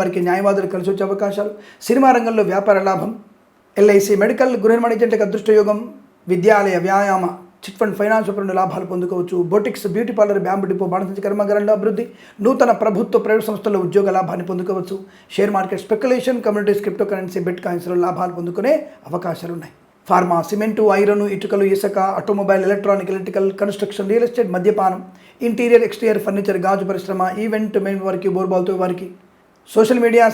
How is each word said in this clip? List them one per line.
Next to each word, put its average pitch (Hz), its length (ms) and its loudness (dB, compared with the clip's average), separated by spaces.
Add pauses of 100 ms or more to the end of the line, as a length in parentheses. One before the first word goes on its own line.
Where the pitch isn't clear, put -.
వారికి, 185 260 -2
న్యాయవాదులకు 196 480 0
కలిసి 180 160 -4
వచ్చే 196 160 -2
అవకాశాలు. 202 440 -4 (360)
సినిమా 262 300 6
రంగంలో 226 340 0
వ్యాపార 196 380 2
లాభం. 185 220 -2 (680)
ఎల్ఐసి 202 460 6
మెడికల్, 254 300 2 (100)
గృహ 220 120 6
నిర్మాణ 233 220 2
ఏజెంట్లకు 226 300 2
అదృష్ట 202 220 -2 (100)
యోగం. 208 200 2 (480)
విద్యాలయ, 190 580 2
వ్యాయామ, 196 400 2 (380)
చిట్ - 180 -16
ఫండ్ 208 180 0
ఫైనాన్స్ 214 280 2
వ్యాపారంలో 196 340 -4
లాభాలు 190 320 -2
పొందుకోవచ్చు. 180 420 -4 (160)
బొటిక్స్, 208 420 0
బ్యూటీ 233 240 -2
పార్లర్, 202 300 4
బ్యాంబు 196 240 -2
డిపో, 185 220 -2
బాణసంచ 190 320 -4
కర్మాగారంలో 208 520 0
అభివృద్ధి. 202 260 0 (420)
నూతన 247 260 4 (100)
ప్రభుత్వ, 214 440 0
ప్రైవేట్ 214 240 2
సంస్థల్లో 202 360 -2
ఉద్యోగ 196 320 2
లాభాన్ని 180 320 -4
పొందుకోవచ్చు. 185 480 -6 (380)
షేర్ 208 200 -2
మార్కెట్, 185 300 -4
స్పెక్యులేషన్, 247 600 -2
కమ్యూనిటీస్, 202 380 0
క్రిప్టో 196 260 -2
కరెన్సీ, 185 360 -6
బిట్ 180 180 -6
కాయిన్స్‌లో 175 380 -4
లాభాలు 175 360 -4
పొందుకునే 196 340 -2 (360)
అవకాశాలు 175 480 -8
ఉన్నాయి. 151 160 -16 (340)
ఫార్మా, 180 300 2 (100)
సిమెంటు, 214 380 0 (160)
ఐరన్, 208 240 2 (100)
ఇటుకలు, 196 380 0
ఇసుక, 196 240 0 (220)
ఆటోమొబైల్, 196 480 2
ఎలక్ట్రానిక్, 196 440 0
ఎలక్ట్రికల్, 190 360 -2 (120)
కన్‌స్ట్రక్షన్, 202 520 -4
రియల్ 240 160 2
ఎస్టేట్, 233 280 -2
మద్యపానం, 190 440 0 (420)
ఇంటీరియర్, 233 460 2
ఎక్స్‌టీరియర్ 214 380 -2
ఫర్నిచర్, 196 400 -2
గాజు 190 240 0
పరిశ్రమ, 190 320 -6 (220)
ఈవెంట్ 214 340 -4
మేనేజ్‌మెంట్ 196 300 -4
వారికి, 185 300 -2
బోర్బాల్తో 185 440 0
వారికి, 180 260 -4 (600)
సోషల్ 233 360 2
మీడియా 233 280 6